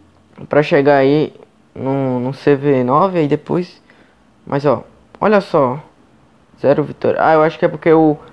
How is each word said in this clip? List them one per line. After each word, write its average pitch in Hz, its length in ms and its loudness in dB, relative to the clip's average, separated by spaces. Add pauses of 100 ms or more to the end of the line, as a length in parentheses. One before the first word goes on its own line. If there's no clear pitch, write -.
(480)
pra 143 140 0
chegar 143 360 2
aí 139 360 0 (400)
no, 131 460 -4
no 127 140 -4
C 143 220 0
V 135 280 0
nove, 170 360 0
aí 151 80 0
depois. 147 540 -6 (640)
Mas, 139 200 -4
ó, 127 180 0 (360)
olha 202 220 2
só. 143 400 -2 (800)
Zero 143 220 2
vitória. - 380 -4
Ah, 151 120 2
eu 156 80 2
acho 160 160 -2
que - 80 -2
é - 20 4
porque 160 240 -2
o, 156 260 2 (160)